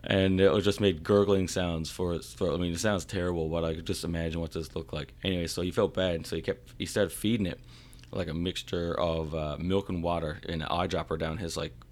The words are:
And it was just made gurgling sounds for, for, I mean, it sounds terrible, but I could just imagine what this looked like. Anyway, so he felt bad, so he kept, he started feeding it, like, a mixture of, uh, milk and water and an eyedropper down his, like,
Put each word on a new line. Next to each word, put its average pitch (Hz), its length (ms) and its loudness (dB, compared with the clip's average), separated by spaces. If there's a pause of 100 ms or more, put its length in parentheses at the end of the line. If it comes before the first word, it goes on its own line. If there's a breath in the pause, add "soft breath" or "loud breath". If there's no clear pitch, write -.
And 95 320 4
it 98 120 8
was 92 120 4
just 101 160 2
made 87 220 4
gurgling 98 460 4
sounds 82 420 -2
for, 87 300 -2
for, - 320 -4
I 78 60 0
mean, 87 140 0
it 85 60 -4
sounds 101 260 0
terrible, 87 440 -2
but 82 160 0
I 82 100 0
could 82 120 -8
just - 180 -4
imagine 82 360 -2
what 82 120 -4
this 82 240 -6
looked 82 160 -6
like. 73 200 -6 (120)
Anyway, 90 240 0
so 85 140 -4
he 90 100 -2
felt 101 220 2
bad, 87 340 0
so - 80 -4
he 82 60 -4
kept, - 360 -6
he 101 80 -4
started 95 240 2
feeding 107 360 0
it, 73 120 -4 (540 loud breath)
like, 87 160 -4
a 78 60 -6
mixture 85 680 -2
of, 80 340 0
uh, 76 240 -2
milk 95 300 2
and 85 160 -2
water 82 340 -2 (100)
and 82 140 -2
an - 60 -4
eyedropper 85 500 0
down 80 200 -2
his, 82 180 -6
like, 80 160 -4 (200)